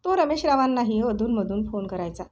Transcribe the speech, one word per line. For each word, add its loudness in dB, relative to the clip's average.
तो 2
रमेशरावांनाही 2
अधूनमधून 0
फोन -6
करायचा. -8